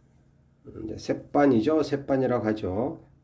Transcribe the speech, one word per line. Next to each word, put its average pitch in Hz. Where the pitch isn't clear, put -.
이제 -
셋반이죠. 143
셋반이라고 131
하죠. 107